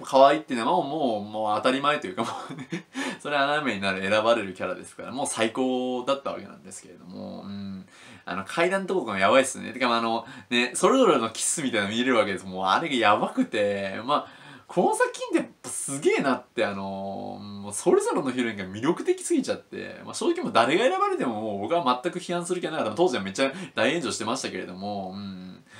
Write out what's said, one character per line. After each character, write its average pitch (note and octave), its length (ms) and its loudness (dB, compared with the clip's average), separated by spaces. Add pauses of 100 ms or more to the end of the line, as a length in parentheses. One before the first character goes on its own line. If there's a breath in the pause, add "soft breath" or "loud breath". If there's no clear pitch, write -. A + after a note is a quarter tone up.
可 C3+ 220 10
愛 D3+ 120 6
い - 20 -6
っ - 40 -6
て C3+ 100 -6
い - 20 0
う A2+ 80 0
の E3+ 160 2
は D3 40 0
も C#3 40 -6
う、 - 0 -
も C#3 320 0
う、 - 20 -6
も G#2+ 320 -2
う - 20 2
当 - 60 -2
た B2+ 80 4
り C3+ 100 0
前 D3 200 2
と - 60 -6
い F#2 60 -6
う - 40 -14
か、 A#2 60 0
も A#2 60 -4 (220)
う C3+ 60 -12
ね、 C3 300 -10 (160)
<laughs> B3 180 -8
そ - 80 -10
れ D3 80 0
は C#3 60 2
花 D3 140 2
嫁 C3+ 180 -2
に F#2+ 60 -6
な G2 120 0
る F#2+ 80 -4
選 G#2+ 240 2
ば A#2 100 6
れ A2+ 80 2
る F#2+ 120 -8
キ G2+ 100 -6
ャ - 20 -2
ラ F2+ 80 -4
で F2 100 -10
す - 120 -20
か - 80 -12
ら、 F#2 80 -12
も C3 120 -4
う - 20 -2
最 A2+ 260 0
高 B2+ 520 -2
だ C#3 100 0
っ C3+ 80 -4
た F#2+ 100 -4
わ - 60 -8
け G2 80 -12
な E2 80 -18
ん - 80 -20
で F#2+ 100 -18
す - 100 -16
け - 60 -20
れ F2 60 -20
ど F2+ 100 -20
も、 F#2+ 380 -12
う F#2 40 -14
ん。 G2 400 -10 (380 loud breath)
あ F2 100 -8
の、 F#2+ 100 -6
階 E3+ 260 0
段 G3 160 0
と F#3 180 0
か A2 80 -4
も F#2+ 60 -2
や G2 120 6
ば C3 80 8
い C3+ 40 10
っ - 20 -2
す - 160 -6
ね。 G2 120 -10
て - 60 -12
か、 B2+ 100 2
ま A#2 80 4
あ、 - 20 2
あ - 20 0
の、 A2+ 260 -2 (240 loud breath)
ね、 B2 240 2
そ F#3+ 140 4
れ B3 100 6
ぞ B3+ 80 8
れ D3+ 120 6
の A2+ 120 0
キ - 140 -6
ス - 180 -2
み B2+ 80 -2
た G#2+ 80 2
い - 40 4
な G2 40 0
の G2+ 60 -2
見 A2+ 60 0
れ B2 80 2
る C3 100 4
わ G#2 80 6
け G2 80 0
で F#2 60 -4
す。 F#2+ 80 -12
も F#2 160 -6
う - 20 0
あ F#2+ 160 4
れ E3 80 -2
が C#3 60 -2
や G#2+ 220 6
ば A#2+ 120 0
く C4 160 -2
て、 G2+ 600 -2
ま C#3+ 220 0
あ、 - 120 -20 (300 loud breath)
こ F3+ 140 2
の G#4+ 120 4
作 B4 200 2
品 B4+ 140 -8
っ G#4 40 -4
て D#4+ 60 2
や - 60 -2
っ - 20 -10 (160)
ぱ - 80 -12
す - 300 -6
げ G#4+ 180 2
え - 40 0
な C3+ 120 0
っ - 100 -6
て、 - 200 -4
あ G2+ 100 -2
の、 G2 640 -8
も G2+ 300 -12
う - 20 -10
そ - 220 0
れ G4+ 80 4
ぞ A#4 120 -2
れ F#3 80 0
の C3+ 80 -2
ヒ B2+ 120 -2
ロ A2+ 80 -2
イ - 20 -4
ン G2+ 60 -12
が F#2+ 60 -8
魅 G2 180 -8
力 E3+ 200 0
的 F4+ 200 -2
す F4 120 -2
ぎ C#4 80 2
ち - 80 -4
ゃ G2+ 40 -2
っ - 80 -8
て、 G2 420 -12
ま G#2 60 -12
あ、 A#2 40 -12
正 E4+ 180 0
直 E4+ 120 -4
も - 60 -4
う - 20 -4
誰 B2 240 4
が A3+ 80 4
選 F#4 160 2
ば G4+ 80 2
れ F#4+ 80 0
て C4+ 80 -2
も A2 160 -2
も G#2+ 160 -4
う - 40 -6
僕 A2 140 0
は C3 300 2
全 F3 80 -2
く F3+ 60 -8
批 F3 160 -6
判 F3 100 -2
す F3+ 100 -4
る F3+ 60 -2
気 E3+ 60 -2
は D#3 60 -6
な D#3+ 60 -4
か B2+ 60 -2
っ - 40 -2
た。 G#2+ 60 -4
当 F3 140 4
時 B2 80 0
は G2+ 60 -2
め F#2+ 80 -4
っ - 20 -6
ち C3+ 100 -2
ゃ C3+ 80 2 (240 loud breath)
大 A2+ 180 2
炎 E3+ 100 -2
上 A#2 100 -2
し - 60 -4
て G#2+ 80 -6
ま A#2 100 0
し - 60 -6
た A#2 80 -6
け F#2+ 80 -6
れ F2+ 80 -8
ど F#2 80 -12
も、 G2 420 -6
う - 20 -10
ん。 F#2 460 -12 (160 loud breath)